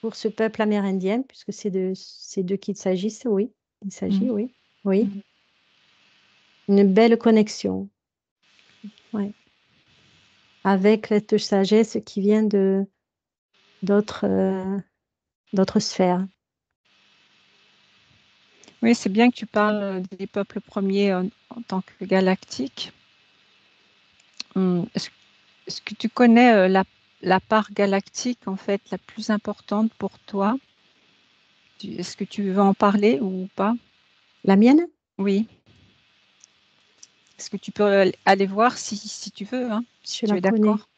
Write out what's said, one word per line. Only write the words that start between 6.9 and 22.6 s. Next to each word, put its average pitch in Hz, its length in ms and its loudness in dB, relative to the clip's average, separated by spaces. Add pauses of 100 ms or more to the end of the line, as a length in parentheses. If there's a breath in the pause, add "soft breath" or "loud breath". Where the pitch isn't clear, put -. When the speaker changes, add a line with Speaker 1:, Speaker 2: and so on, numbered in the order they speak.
Speaker 1:
belle 226 260 6
connexion. 214 720 0 (1200)
Ouais. 208 200 -6 (1300)
Avec 202 460 2
cette 208 300 0
sagesse 208 680 2
qui - 160 -8
vient 208 240 2
de, 196 400 0 (960)
d'autres, 202 440 -2
euh, 190 520 -2 (760)
d'autres 190 280 0
sphères. 180 440 0 (2500)
Speaker 2:
Oui, 233 120 4
c'est - 140 -4
bien 226 220 4
que - 60 -6
tu 208 100 -12
parles 208 560 -2 (140)
des 190 120 -10
peuples 196 320 -8
premiers 196 520 -2
en, 185 160 -4 (220)
en 233 120 -14
tant 185 180 -6
que - 240 -16
galactiques. 190 880 -4 (1600)